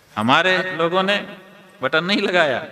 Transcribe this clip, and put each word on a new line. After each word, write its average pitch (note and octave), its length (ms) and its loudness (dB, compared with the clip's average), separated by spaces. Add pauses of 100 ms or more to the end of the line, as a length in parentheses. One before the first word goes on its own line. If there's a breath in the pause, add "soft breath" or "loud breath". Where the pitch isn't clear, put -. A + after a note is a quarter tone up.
(180)
हमारे F3 580 2
लोगों E3+ 280 0
ने G3+ 340 -4 (440)
बटन D#3+ 220 0
नहीं G3+ 180 0
लगाया E3+ 380 2 (120)